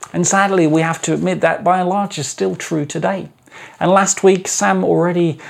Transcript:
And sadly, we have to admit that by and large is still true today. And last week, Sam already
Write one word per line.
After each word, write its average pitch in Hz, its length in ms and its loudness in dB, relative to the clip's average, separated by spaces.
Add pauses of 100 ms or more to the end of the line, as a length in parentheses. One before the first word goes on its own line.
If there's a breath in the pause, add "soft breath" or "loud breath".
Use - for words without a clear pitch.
(140)
And 175 120 0
sadly, 190 400 2
we 160 160 2
have 165 220 -4
to 160 100 -2
admit 175 280 -2
that 165 220 0
by 185 180 2
and 180 80 -2
large 196 280 -4
is 143 100 -6
still 190 280 -4
true 156 300 -4
today. 185 440 -4 (500 loud breath)
And 175 120 2
last 190 320 2
week, 190 240 4
Sam 190 360 0
already 170 560 0 (100)